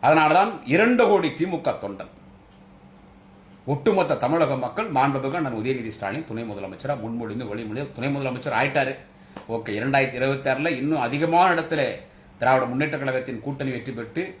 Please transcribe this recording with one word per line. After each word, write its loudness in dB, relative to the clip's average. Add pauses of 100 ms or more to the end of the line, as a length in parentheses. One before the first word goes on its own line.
அதனாலதான் 6 (140)
இரண்டு 4
கோடி 4
தி -2
மு -4
க 0
தொண்டன், -8 (1500)
ஒட்டுமொத்த 2
தமிழக 2
மக்கள் -4
மாண்புமிகு 2
அண்ணன் -4
உதயநிதி -4
ஸ்டாலின் -6
துணை -8
முதலமைச்சரா -6
முன்மொழிந்து -6
வழிமொழி -6
துணை -4
முதலமைச்சர் -4
ஆயிட்டாரு. 0 (540)
ஓகே, -6
இரண்டாயிரத்தி 0
இருபத்தி 0
ஆறுல 0
இன்னும் 0
அதிகமான 4
இடத்துல -2 (580)
திராவிட 4
முன்னேற்ற -2
கழகத்தின் -4
கூட்டணி -4
வெற்றி -8
பெற்று -6 (160)